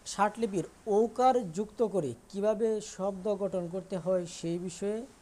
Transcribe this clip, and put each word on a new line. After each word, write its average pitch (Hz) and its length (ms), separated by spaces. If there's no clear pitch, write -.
ষাটলিপির 202 600
ঔকার 233 480
যুক্ত 208 280
করে 151 180
কিভাবে 208 380
শব্দ 190 300
গঠন 185 280
করতে 190 240
হয় 180 300
সেই 170 320
বিষয়ে 196 400